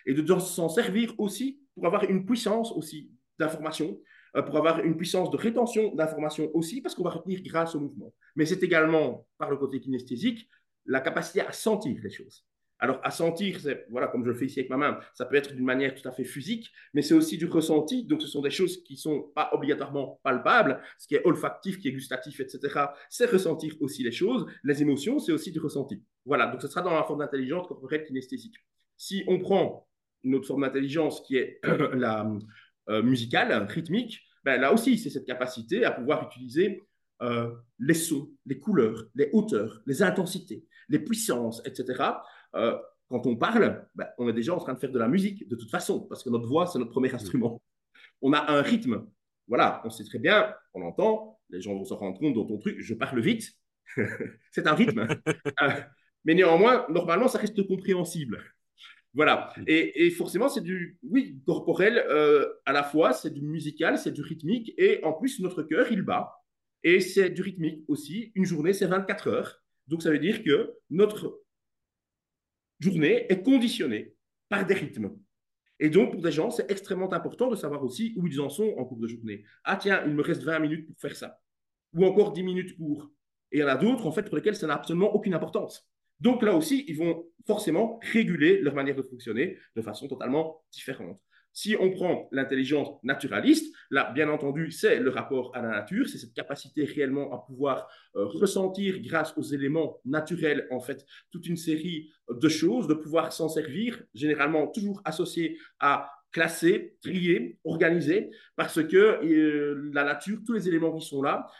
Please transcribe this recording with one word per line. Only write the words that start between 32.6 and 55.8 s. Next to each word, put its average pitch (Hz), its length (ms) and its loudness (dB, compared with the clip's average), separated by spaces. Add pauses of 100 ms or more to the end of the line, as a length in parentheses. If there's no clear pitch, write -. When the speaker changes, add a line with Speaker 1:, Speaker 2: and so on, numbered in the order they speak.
Speaker 1:
euh, 110 140 2
musicale, 123 640 2
rythmique, 175 500 -4 (240)
ben, 131 160 2
là 139 140 4
aussi, 226 240 4
c'est 139 140 -6
cette - 160 -8
capacité 127 580 -2
à - 60 2
pouvoir 131 340 -2
utiliser, 151 560 -2 (400)
euh, 120 300 -2 (260)
les 143 160 2
sons, 151 380 -2 (160)
les 135 100 -6
couleurs, 127 560 2
les 143 200 2
hauteurs, 113 520 0
les 139 160 -2
intensités, - 640 -2 (240)
les 147 80 2
puissances, 120 680 -2
et - 120 -12
cetera. 131 480 -4 (320)
Euh, 110 220 0 (300)
quand 120 200 -4
on 117 100 0
parle, 175 580 2
ben, - 120 -6 (100)
on 120 100 -2
est 113 60 0
déjà 120 200 -2
en 175 40 0
train 139 160 -6
de 123 60 -8
faire 131 120 -6
de 131 80 0
la - 80 2
musique, 196 400 0
de 123 80 -6
toute - 140 -12
façon, 175 320 -2
parce - 220 -12
que 120 60 -6
notre 117 180 -2
voix, 165 200 2
c'est 135 120 -4
notre 117 120 -4
premier 131 180 2
Speaker 2:
Oui. - 60 -4
Speaker 1:
instrument. 117 460 -2 (600)
On 135 120 4
a 151 180 2
un 143 100 6
rythme. 131 460 0 (400)
Voilà, 175 380 2
on 117 40 -8
sait 113 140 -12
très 127 160 -12
bien, 202 340 4 (200)
on - 80 -10
entend, - 580 -2 (100)
les 90 120 -10
gens 101 140 -6
vont 95 100 -8
se - 80 -10
rendre 95 260 -8
compte 147 140 0
dans 104 120 0
ton 104 120 -6
truc, 202 220 -6
je 107 140 -8
parle 123 280 -2
vite. 220 300 -2 (340)
<laughs> - 680 -6
C'est 165 160 -2
un 156 60 6
rythme. 127 340 4
Speaker 2:
<laughs> - 540 -2
Speaker 1:
Euh, 143 80 6 (560)